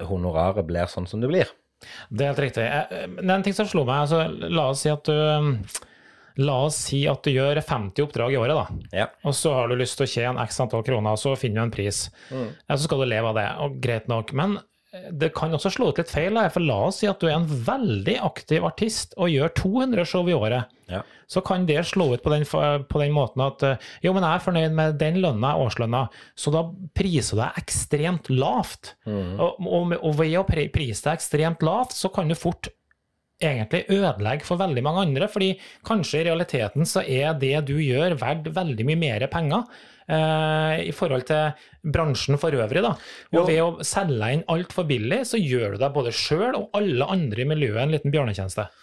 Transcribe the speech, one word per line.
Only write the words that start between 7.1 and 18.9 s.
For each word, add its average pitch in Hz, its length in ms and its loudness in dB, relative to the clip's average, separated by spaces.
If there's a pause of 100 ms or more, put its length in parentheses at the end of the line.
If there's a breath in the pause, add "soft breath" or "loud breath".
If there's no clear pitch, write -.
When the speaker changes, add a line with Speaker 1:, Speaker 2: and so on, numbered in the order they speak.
Speaker 2:
du 151 80 0
gjør 139 320 2
femti 113 400 -2
oppdrag 127 320 -2
i - 60 2
året, 139 180 2
da. - 460 -6
Speaker 1:
Ja. - 20 -4 (160)
Speaker 2:
Og 143 160 0
så 156 160 2
har 120 160 2
du 123 80 0
lyst 123 220 -2
til 135 80 2
å - 20 -8
tjene 120 380 -2
x - 160 -8
antall 117 180 -2
kroner, 107 320 0
og 107 80 -2
så 135 160 0
finner 110 240 0
du 117 60 0
en 110 60 -8
pris. 98 340 -4 (240 loud breath)
Speaker 1:
Mm. 127 160 -6 (200 loud breath)
Speaker 2:
Ja, 151 60 0
så 143 140 0
skal 135 160 2
du - 20 0
leve 113 240 0
av 110 80 0
det, 104 100 0 (140)
og 139 180 -4
greit 120 300 -2
nok. 113 240 -2
Men, 196 220 0 (360)
eh, 185 200 -16
det 156 240 0
kan 160 180 0
også 180 160 0
slå 208 220 0
ut - 100 -2
litt - 80 -8
feil, 180 240 0
da, 220 160 4
for 180 160 0
la 107 220 2
oss 190 100 -4
si 214 80 0
at 196 160 0
du 165 60 4
er 151 100 2
en 170 80 2
veldig 143 720 0 (100)
aktiv 165 400 0
artist - 500 -4